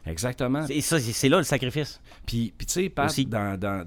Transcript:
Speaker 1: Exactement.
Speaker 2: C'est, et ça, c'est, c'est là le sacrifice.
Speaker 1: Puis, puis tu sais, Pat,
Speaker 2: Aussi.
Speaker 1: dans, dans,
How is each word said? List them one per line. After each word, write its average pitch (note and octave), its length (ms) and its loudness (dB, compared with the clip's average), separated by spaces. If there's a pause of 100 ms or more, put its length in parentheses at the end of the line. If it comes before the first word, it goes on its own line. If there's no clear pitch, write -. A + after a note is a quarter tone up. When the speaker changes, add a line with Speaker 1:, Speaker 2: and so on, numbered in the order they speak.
Speaker 1:
Exactement. B2+ 600 0
Speaker 2:
C'est, C#3 80 -2
et D3 60 2
ça, E3 180 4
c'est, A#2 120 0
c'est C3+ 180 -2
là E3+ 80 6
le F3 60 4
sacrifice. C3+ 560 -2 (280)
Speaker 1:
Puis, A#2 280 0
puis - 120 -6
tu - 60 -2
sais, F#3 160 0
Pat, C#3+ 180 0
Speaker 2:
Aussi. C#3 180 2
Speaker 1:
dans, G2+ 340 -2
dans, G2 280 -2